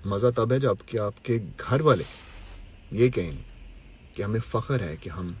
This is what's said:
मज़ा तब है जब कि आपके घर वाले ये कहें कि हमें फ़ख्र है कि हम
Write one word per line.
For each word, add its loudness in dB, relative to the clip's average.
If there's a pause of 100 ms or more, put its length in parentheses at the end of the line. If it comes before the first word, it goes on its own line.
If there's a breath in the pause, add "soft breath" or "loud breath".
मज़ा 4
तब 2
है 4
जब 2
कि -6
आपके -2
घर 0
वाले 6 (880)
ये 6
कहें -4 (680)
कि -4
हमें 0
फ़ख्र -2
है -6
कि -12
हम -8